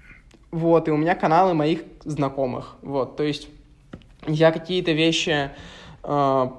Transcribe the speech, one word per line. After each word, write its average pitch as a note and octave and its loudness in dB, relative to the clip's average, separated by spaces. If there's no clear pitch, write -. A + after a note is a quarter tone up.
Вот, E3 2
и D#3 0
у D3+ 2
меня E3 0
каналы F#3 4
моих D#3+ 0
знакомых. C#3 -4
Вот, C#3 -4
то D3+ -2
есть D3 -4
я D#3 6
какие-то F3 -2
вещи, D#3 0
э, C3+ 2